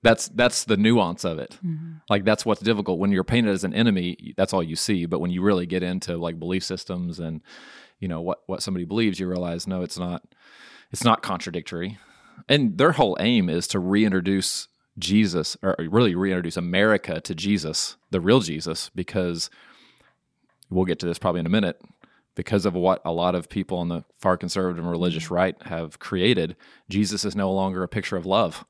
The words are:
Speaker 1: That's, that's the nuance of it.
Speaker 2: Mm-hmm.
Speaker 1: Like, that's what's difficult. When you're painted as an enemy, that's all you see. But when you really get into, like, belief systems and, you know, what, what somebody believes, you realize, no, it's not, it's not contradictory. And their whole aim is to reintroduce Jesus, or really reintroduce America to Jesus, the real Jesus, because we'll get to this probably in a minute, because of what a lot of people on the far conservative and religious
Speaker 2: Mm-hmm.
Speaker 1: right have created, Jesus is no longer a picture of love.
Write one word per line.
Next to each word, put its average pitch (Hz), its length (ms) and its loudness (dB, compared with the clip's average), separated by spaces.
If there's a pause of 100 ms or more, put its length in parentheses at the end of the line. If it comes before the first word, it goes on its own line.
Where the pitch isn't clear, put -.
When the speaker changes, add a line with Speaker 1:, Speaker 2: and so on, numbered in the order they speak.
Speaker 1:
That's, 113 240 4
that's 120 360 0
the 110 120 2
nuance 101 480 4
of 80 160 -2
it. - 240 -12
Speaker 2:
Mm-hmm. 165 300 -6 (140)
Speaker 1:
Like, 101 160 0
that's 107 220 2
what's 107 140 0
difficult. 101 400 0
When 101 100 2
you're 92 140 2
painted 113 280 2
as 92 120 -2
an 90 100 -4
enemy, 95 600 0
that's 95 160 2
all 95 100 2
you 80 140 -4
see. 90 300 0
But 82 120 -2
when 87 140 -2
you 90 100 -2
really 95 240 4
get 90 160 -2
into, 90 360 -4
like, 85 200 -6
belief 90 240 -4
systems 90 560 -6
and, 82 220 -6 (580)
you 98 80 -8
know, 82 140 -6
what, 87 260 -4
what 92 160 -6
somebody 92 220 -4
believes, 98 340 0
you 92 100 -4
realize, 87 380 -4
no, 92 160 -4
it's 87 160 -8
not, 87 240 -6 (680)
it's - 100 -6
not 117 200 4
contradictory. 87 760 -6 (500)
And 127 300 2
their 156 140 6
whole 120 260 2
aim 104 300 4
is 85 200 0
to 98 120 0
reintroduce 95 880 2 (320)
Jesus, 90 640 2
or 95 160 0
really 90 380 2
reintroduce 90 400 -2
America 92 640 2
to - 140 -10
Jesus, 82 600 -2 (140)
the 92 100 0
real 110 200 6
Jesus, 82 560 -6
because 87 520 -4 (1200)
we'll 92 140 2
get 87 160 -2
to 87 60 -4
this 85 120 -4
probably 87 220 0
in 82 60 -2
a 82 40 0
minute, 101 300 0 (540)
because 98 320 0
of 90 80 0
what 90 300 2
a 82 80 -2
lot 87 220 2
of 87 140 -4
people 95 300 -4
on 85 100 -2
the 85 160 -6 (140)
far 92 180 2
conservative 90 420 -4
and 85 120 -6
religious 85 340 0
Speaker 2:
Mm-hmm. 92 100 -6
Speaker 1:
right 90 300 0
have 82 340 -8
created, 92 580 0 (320)
Jesus 101 360 0
is 101 100 -4
no 98 180 0
longer 95 300 0
a 90 60 -4
picture 104 280 -4
of 85 100 -6
love. 95 440 2